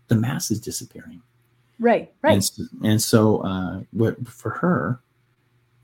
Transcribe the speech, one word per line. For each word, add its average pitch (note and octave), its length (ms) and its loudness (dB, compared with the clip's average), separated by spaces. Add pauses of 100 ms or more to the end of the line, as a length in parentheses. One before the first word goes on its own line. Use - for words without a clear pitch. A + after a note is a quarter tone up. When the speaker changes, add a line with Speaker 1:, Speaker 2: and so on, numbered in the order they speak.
Speaker 1:
the A#2+ 80 2
mass B2 360 -2
is A2 80 -4
disappearing. - 640 -14 (580)
Speaker 2:
Right, A3+ 320 0 (120)
right. D4 100 4
Speaker 1:
And F#2+ 80 2
s-, - 200 -4 (220)
and A2 180 4
so, G#2+ 420 4
uh, F#2 380 -6 (100)
what, A2+ 360 -2
for - 220 -12
her, B2 500 -2 (840)